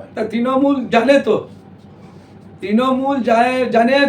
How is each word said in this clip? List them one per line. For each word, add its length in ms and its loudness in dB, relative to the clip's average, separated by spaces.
তা 100 -4
তৃণমূল 640 -2
জানে 320 2
তো, 300 -4
তৃণমূল 600 -2
জানে, 440 0
জানে, 440 2